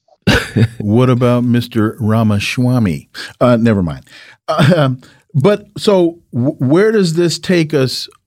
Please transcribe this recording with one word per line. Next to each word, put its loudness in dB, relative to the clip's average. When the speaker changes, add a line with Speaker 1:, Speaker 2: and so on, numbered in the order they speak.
Speaker 1:
<laughs> 0
Speaker 2:
What 2
about 2
Mister -2
Ramaswamy? -2
Uh, 4
never 2
mind. -6
Uh, 2
um, 0
but 0
so 0
w-, -2
where 2
does 0
this -2
take -2
us -4